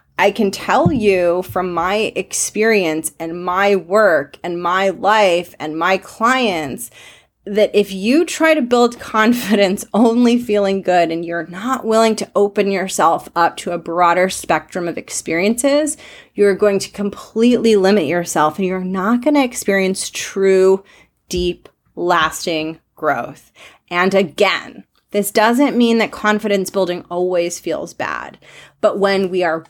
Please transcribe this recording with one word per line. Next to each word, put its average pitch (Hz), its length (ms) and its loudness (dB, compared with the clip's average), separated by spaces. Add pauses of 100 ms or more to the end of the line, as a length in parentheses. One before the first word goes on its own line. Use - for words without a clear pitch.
(180)
I 190 140 2
can 202 180 0
tell 254 420 0
you 185 520 0
from 185 280 -6
my 185 440 -2
experience 196 1040 -2
and 165 260 -10
my 196 300 2
work 175 680 0
and 175 180 -6
my 185 280 0
life 185 680 0
and 156 180 -8
my 180 200 0
clients 208 920 -2 (560)
that 208 280 2
if 202 180 2
you 220 320 2
try 320 300 0
to 311 80 2
build 240 380 2
confidence 208 920 0
<laughs> - 40 -8
only 233 440 4
feeling 202 440 0
good 170 300 2
and 170 140 -6
you're 170 220 -6
not 208 380 -6
willing 220 320 2
to - 180 -10
open 202 360 2
yourself 180 640 0
up 170 220 0
to - 140 -8
a 175 60 -4
broader 175 520 2
spectrum 175 580 -4
of 165 100 -6
experiences, 233 1000 -2 (360)
you're 202 220 4
going 196 240 2
to - 120 -8
completely 220 840 0
limit 190 300 4
yourself 160 520 0
and 190 100 -2
you're 185 160 -4
not 196 400 -2
gonna 294 200 2
experience 196 640 -2
true, 190 760 2 (440)
deep, 180 400 -4 (280)
lasting 160 840 -2 (160)
growth. 139 560 -6 (380)
And 185 260 0
again, 190 720 -2 (280)
this 202 160 -2
doesn't 240 480 2
mean 233 220 4
that 214 120 -2
confidence 208 600 -2
building 180 360 -4
always 175 520 -2
feels 160 340 -8
bad. 67 460 -10 (420)
But 185 160 0
when 196 320 0
we 180 140 -2
are 160 260 -2